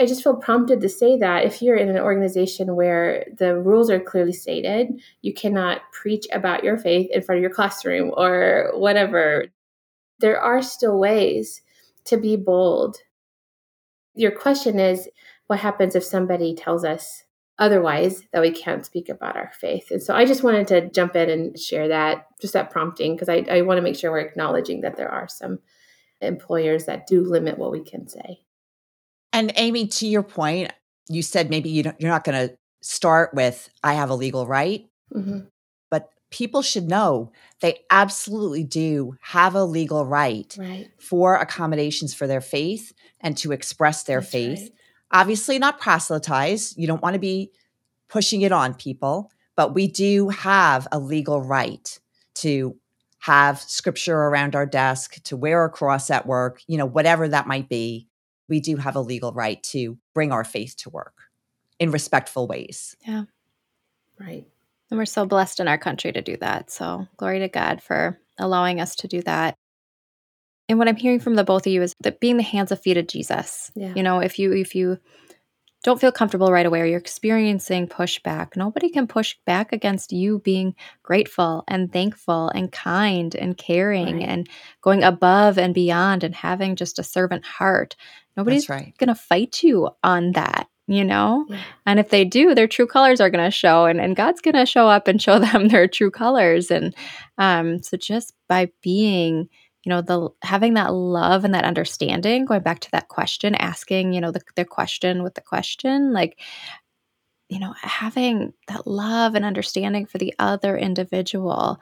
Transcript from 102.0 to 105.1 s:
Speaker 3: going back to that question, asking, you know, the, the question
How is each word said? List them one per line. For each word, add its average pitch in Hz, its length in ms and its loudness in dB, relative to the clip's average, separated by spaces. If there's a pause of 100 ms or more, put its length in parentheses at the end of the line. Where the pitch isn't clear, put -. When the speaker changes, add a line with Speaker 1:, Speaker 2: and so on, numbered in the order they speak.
Speaker 3:
going 214 160 0
back 170 200 -2
to - 100 -14
that - 180 -2
question, - 460 -4
asking, 185 580 -2
you 180 80 -2
know, 170 100 -2
the, 180 120 -6 (120)
the 175 120 -2
question - 560 -4